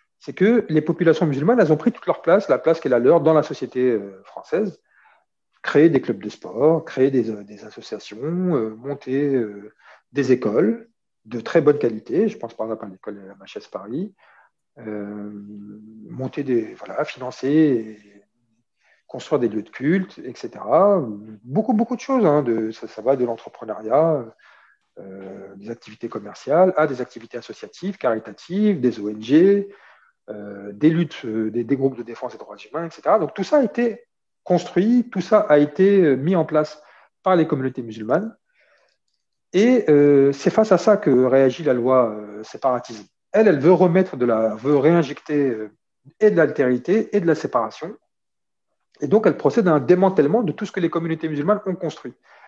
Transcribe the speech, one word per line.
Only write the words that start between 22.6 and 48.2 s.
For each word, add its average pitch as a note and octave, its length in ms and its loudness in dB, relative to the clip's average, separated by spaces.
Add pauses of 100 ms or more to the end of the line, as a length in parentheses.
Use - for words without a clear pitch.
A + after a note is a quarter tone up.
ça, A2 180 -16
ça - 140 -16
va B2+ 120 2
de B2+ 120 0
l'entrepreneuriat, A#2 960 -2 (760)
euh, G2 580 -18
des G2+ 140 -16
activités A2+ 380 -14
commerciales, C3+ 680 0
à D#3 80 2
des B2+ 160 -8
activités A#2 340 -14
associatives, A#2 640 -12
caritatives, D#3 800 -2
des A2 200 -2
O G#2 100 -6
N G#2+ 120 -12
G, F#3+ 460 4 (640)
euh, G#2 420 -14
des G#2 160 2
luttes, E3 380 0
euh, A2 240 -4
des, A#2 140 -4
des C#3 120 0
groupes C3+ 220 -2
de A#2+ 40 -12
défense A#2 300 -12
des A2 60 -20
droits - 180 -18
humains, D#3+ 300 -10
et D#3+ 40 -12
cetera. F3+ 280 0
Donc D#3 160 -4
tout G3 100 -6
ça D4 140 2
a C#4 40 4
été A#3 420 -4 (400)
construit, G#3 680 2
tout G3 100 -6
ça G#3+ 200 2
a D3+ 180 4
été, F#3+ 420 4
euh, D3 160 4
mis D3+ 180 -2
en E3 120 0
place D3+ 360 -2 (400)
par F#3 140 2
les D#3+ 100 4
communautés C3 360 -4
musulmanes. A#2 520 -4 (1200)
Et, A3+ 380 4
euh, C#3+ 420 6
c'est - 160 -4
face A3 240 4
à F3+ 60 6
ça G#3 180 4
que G3+ 140 0
réagit C3 540 4
la C#3 100 2
loi, B2 360 2
euh, G#2 320 -14
séparatisme. A#2+ 640 -6 (260)
Elle, G#3+ 160 4
elle D3 120 2
veut D#3 120 6
remettre F3 440 4
de B2 80 -2
la, A2+ 300 0
veut C3 220 0
réinjecter, D3 720 0
euh, G#2+ 200 -8 (480)
et G#3+ 120 4
de F3 60 0
l'altérité C#3+ 800 0
et G#3 60 2
de E3+ 60 -4
la E3 80 2
séparation. C3 600 -6 (1080)